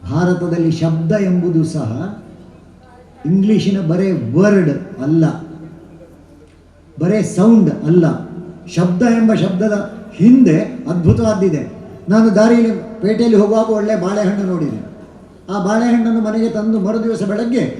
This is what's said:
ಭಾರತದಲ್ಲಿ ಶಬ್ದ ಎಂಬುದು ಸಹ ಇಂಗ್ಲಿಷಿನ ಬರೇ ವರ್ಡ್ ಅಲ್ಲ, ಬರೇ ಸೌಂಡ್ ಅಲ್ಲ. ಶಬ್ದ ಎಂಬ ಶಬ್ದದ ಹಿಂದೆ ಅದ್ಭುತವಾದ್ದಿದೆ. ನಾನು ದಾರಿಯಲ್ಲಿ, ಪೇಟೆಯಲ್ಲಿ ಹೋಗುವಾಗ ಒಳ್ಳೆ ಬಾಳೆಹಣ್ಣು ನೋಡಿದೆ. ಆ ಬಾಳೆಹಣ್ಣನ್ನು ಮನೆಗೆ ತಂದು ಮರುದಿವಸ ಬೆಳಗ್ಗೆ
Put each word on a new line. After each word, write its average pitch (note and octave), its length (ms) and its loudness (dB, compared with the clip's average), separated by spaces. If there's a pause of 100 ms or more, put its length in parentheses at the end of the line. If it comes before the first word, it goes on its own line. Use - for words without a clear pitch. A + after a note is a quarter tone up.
(100)
ಭಾರತದಲ್ಲಿ E3+ 600 0
ಶಬ್ದ E3 420 -2
ಎಂಬುದು F3+ 520 0
ಸಹ D3+ 580 -8 (1040)
ಇಂಗ್ಲಿಷಿನ F#3+ 540 2
ಬರೇ F3+ 320 0 (220)
ವರ್ಡ್ F#3 360 4 (320)
ಅಲ್ಲ, D#3 220 2 (1800)
ಬರೇ F#3+ 220 0
ಸೌಂಡ್ G3+ 480 4
ಅಲ್ಲ. D3+ 480 2 (480)
ಶಬ್ದ F3+ 360 -2
ಎಂಬ A3+ 320 2
ಶಬ್ದದ F#3+ 640 -2 (160)
ಹಿಂದೆ A3+ 460 6
ಅದ್ಭುತವಾದ್ದಿದೆ. F3+ 1120 0 (360)
ನಾನು A3 260 4
ದಾರಿಯಲ್ಲಿ, A3+ 360 4 (300)
ಪೇಟೆಯಲ್ಲಿ A3 360 2
ಹೋಗುವಾಗ A3 340 2
ಒಳ್ಳೆ G#3+ 260 0
ಬಾಳೆಹಣ್ಣು G3+ 500 -2
ನೋಡಿದೆ. D3+ 440 -6 (600)
ಆ F#3+ 140 -4
ಬಾಳೆಹಣ್ಣನ್ನು A3+ 560 2
ಮನೆಗೆ A3 300 -2
ತಂದು A3 300 -2
ಮರುದಿವಸ A3 420 -2
ಬೆಳಗ್ಗೆ A3+ 380 -2 (200)